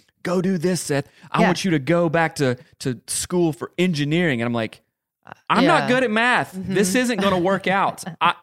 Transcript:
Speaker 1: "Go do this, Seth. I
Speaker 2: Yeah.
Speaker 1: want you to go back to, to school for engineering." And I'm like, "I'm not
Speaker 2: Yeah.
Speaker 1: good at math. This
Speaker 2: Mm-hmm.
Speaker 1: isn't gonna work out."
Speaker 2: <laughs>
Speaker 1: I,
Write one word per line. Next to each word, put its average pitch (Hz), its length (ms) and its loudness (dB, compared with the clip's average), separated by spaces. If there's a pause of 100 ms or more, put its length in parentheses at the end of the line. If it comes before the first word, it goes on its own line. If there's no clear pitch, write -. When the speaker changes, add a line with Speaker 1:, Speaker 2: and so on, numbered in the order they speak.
(240)
Speaker 1:
"Go 180 180 0
do 185 160 0
this, 180 240 -2
Seth. 143 260 -4 (240)
I 156 100 2
Speaker 2:
Yeah. 220 60 6
Speaker 1:
want 185 180 0
you 190 60 2
to 156 80 2
go 170 300 2
back 160 260 0
to, 127 220 0 (220)
to 127 280 -6
school 175 460 -2
for - 240 -12
engineering." 156 640 0
And 120 60 -2
I'm 120 60 -2
like, 110 280 -6 (680)
"I'm 226 160 4
not 320 180 4
Speaker 2:
Yeah. - 60 -4
Speaker 1:
good 254 140 2
at 226 80 0
math. 226 420 0
This 185 360 0
Speaker 2:
Mm-hmm. 220 80 0
Speaker 1:
isn't 240 240 0
gonna 196 180 2
work 185 280 0
out." 180 440 -2
Speaker 2:
<laughs> - 100 -6
Speaker 1:
I, 170 220 4